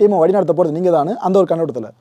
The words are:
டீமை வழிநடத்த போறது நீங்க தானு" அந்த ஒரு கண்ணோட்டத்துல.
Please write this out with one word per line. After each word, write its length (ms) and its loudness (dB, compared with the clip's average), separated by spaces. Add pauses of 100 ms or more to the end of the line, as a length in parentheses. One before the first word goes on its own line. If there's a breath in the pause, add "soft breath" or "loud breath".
டீமை 220 2
வழிநடத்த 340 2
போறது 220 0
நீங்க 120 0
தானு" 280 0
அந்த 200 0
ஒரு 120 2
கண்ணோட்டத்துல. 380 -4 (120)